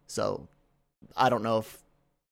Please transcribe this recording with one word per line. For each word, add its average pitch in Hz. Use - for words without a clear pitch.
So -
I 127
don't 117
know 113
if -